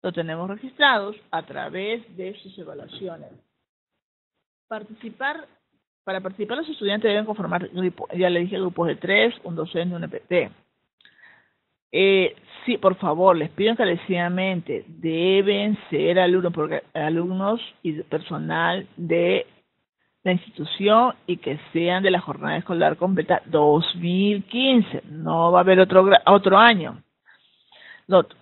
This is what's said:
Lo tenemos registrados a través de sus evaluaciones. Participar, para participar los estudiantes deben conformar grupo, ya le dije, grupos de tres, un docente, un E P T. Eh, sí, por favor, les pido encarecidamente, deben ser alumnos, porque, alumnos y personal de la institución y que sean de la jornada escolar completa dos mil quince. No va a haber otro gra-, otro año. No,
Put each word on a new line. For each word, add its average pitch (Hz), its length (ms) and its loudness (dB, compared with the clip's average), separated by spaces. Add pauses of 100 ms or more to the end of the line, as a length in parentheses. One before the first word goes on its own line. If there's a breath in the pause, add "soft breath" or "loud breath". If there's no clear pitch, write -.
Lo 185 120 -8
tenemos 165 360 -8
registrados 220 680 -2 (140)
a 165 120 -6
través 165 580 -10 (140)
de 185 240 -12
sus 190 180 -20
evaluaciones. 165 720 -16 (1400)
Participar, 240 760 -12 (600)
para 190 160 -6
participar 202 360 -8
los 311 120 -8
estudiantes 214 400 -2
deben 208 160 0
conformar 180 420 -6
grupo, 180 480 -6
ya 180 140 2
le 175 100 0
dije, 185 180 -4
grupos 180 300 -4
de - 80 -2
tres, 214 480 0
un 175 120 -10
docente, 170 400 -6
un 170 100 -10
E - 20 -10
P - 140 -12
T. 170 300 -2 (1400 soft breath)
Eh, 190 440 2 (300)
sí, 247 120 -2
por 190 180 2
favor, 180 400 2
les 156 140 -4
pido 208 220 -2
encarecidamente, 180 1160 -4
deben 190 920 0 (120)
ser 165 300 0
alumnos, 180 340 2
porque, 156 300 -4 (100)
alumnos 180 640 -4 (220)
y 160 120 -6 (100)
personal 160 920 -6
de 175 520 -2 (760)
la 185 120 -2
institución 202 840 0 (100)
y 175 120 -4
que 139 200 -8 (160)
sean 175 300 0
de 190 80 4
la 180 80 2
jornada 147 380 -6
escolar 165 400 0
completa 180 480 0
dos 151 500 2
mil 190 480 0
quince. 254 600 2
No 165 460 0
va 180 80 8
a - 20 4
haber 190 180 6
otro 185 260 6
gra-, 196 220 6
otro 196 320 6
año. 214 420 4 (1080 loud breath)
No, 185 160 6 (180)